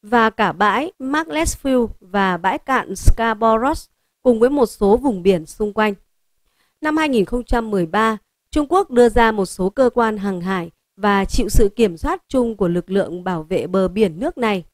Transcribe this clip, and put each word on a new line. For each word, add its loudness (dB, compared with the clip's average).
Và 2
cả -2
bãi 0
Markletville -2
và -2
bãi -2
cạn -4
Scarborough 2
cùng 2
với 4
một 2
số 2
vùng -2
biển 2
xung -6
quanh. -2
Năm -2
hai 0
nghìn 2
không -4
trăm -2
mười 0
ba, -2
Trung -2
Quốc 0
đưa 4
ra 4
một -2
số -4
cơ 2
quan -2
hàng -6
hải -6
và 2
chịu 0
sự 4
kiểm 0
soát -6
chung -2
của 0
lực -2
lượng -4
bảo -4
vệ -4
bờ 0
biển -2
nước -6
này. -2